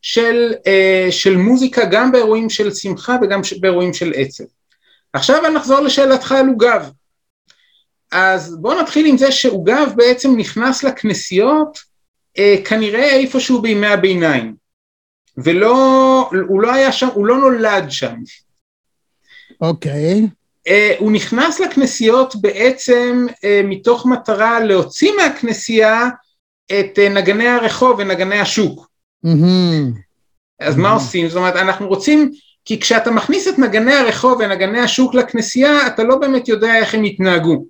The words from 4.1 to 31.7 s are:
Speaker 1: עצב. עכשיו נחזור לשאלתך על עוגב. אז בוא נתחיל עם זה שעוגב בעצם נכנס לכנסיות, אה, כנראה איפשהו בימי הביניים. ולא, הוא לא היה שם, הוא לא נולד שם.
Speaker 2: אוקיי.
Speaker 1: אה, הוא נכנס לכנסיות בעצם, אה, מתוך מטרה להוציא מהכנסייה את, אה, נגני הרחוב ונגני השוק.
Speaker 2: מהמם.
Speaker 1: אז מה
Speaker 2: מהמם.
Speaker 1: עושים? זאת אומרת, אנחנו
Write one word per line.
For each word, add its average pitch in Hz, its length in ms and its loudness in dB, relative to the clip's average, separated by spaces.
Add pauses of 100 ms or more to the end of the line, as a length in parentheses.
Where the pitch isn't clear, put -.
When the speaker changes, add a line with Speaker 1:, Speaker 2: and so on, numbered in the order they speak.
Speaker 1:
עצב. 135 280 -6 (680)
עכשיו 262 300 0 (120)
נחזור 269 260 2
לשאלתך 269 520 0
על 269 160 2
עוגב. 220 420 0 (1200)
אז 180 480 0
בוא 302 220 -2
נתחיל 302 240 0
עם 269 120 4
זה 269 140 2
שעוגב 240 640 0
בעצם 247 400 4
נכנס 240 460 -4
לכנסיות, 262 960 -2 (600)
אה, 202 260 4
כנראה 220 460 0
איפשהו 262 520 0
בימי 208 240 0
הביניים. 170 680 0 (840)
ולא, 262 920 2 (180)
הוא 196 140 0
לא 240 100 0
היה 262 200 2
שם, 262 220 -2
הוא 202 120 -2
לא 240 120 2
נולד 220 520 0
שם. 120 240 -8 (1500)
Speaker 2:
אוקיי. 165 680 -2 (420)
Speaker 1:
אה, 202 300 4
הוא 214 140 0
נכנס 277 480 -2
לכנסיות 254 760 0
בעצם, 247 880 0 (180)
אה, 202 200 2
מתוך 202 420 -2
מטרה 226 540 0
להוציא 208 560 0
מהכנסייה 226 920 0 (580)
את, 196 320 -2
אה, 202 100 4
נגני 202 400 0
הרחוב 247 500 2
ונגני 190 420 -2
השוק. - 480 -4 (340)
Speaker 2:
מהמם. 165 680 0 (680)
Speaker 1:
אז 147 160 -2
מה 160 60 2
Speaker 2:
מהמם. 208 120 2
Speaker 1:
עושים? 170 340 -2
זאת 165 80 -6
אומרת, 180 200 0
אנחנו 190 320 -2